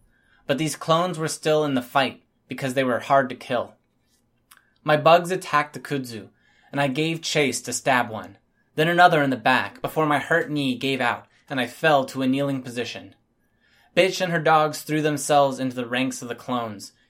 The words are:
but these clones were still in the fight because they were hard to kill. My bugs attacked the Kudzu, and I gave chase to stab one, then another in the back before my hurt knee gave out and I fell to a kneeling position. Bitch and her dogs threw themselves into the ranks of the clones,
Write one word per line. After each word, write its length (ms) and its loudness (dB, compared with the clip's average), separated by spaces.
but 100 0
these 180 -2
clones 440 0
were 80 -2
still 360 0
in 120 0
the 60 -2
fight 420 -2
because 260 -6
they 100 0
were 160 0
hard 300 2
to 60 -10
kill. 400 -6
My 140 2
bugs 320 6
attacked 440 -2
the 60 -14
Kudzu, 500 -8
and 80 -4
I 80 2
gave 340 -4
chase 420 -2
to 100 -8
stab 360 0
one, 280 -12
then 120 0
another 340 6
in 80 2
the 80 -2
back 440 0
before 240 -2
my 140 2
hurt 300 -2
knee 260 -2
gave 260 -2
out 260 -2
and 100 -4
I 80 -2
fell 380 2
to 160 -6
a 60 0
kneeling 340 0
position. 540 -10
Bitch 260 2
and 100 -2
her 80 0
dogs 440 2
threw 180 -2
themselves 580 2
into 160 -4
the 120 -6
ranks 340 -4
of 60 -10
the 80 -8
clones, 580 -8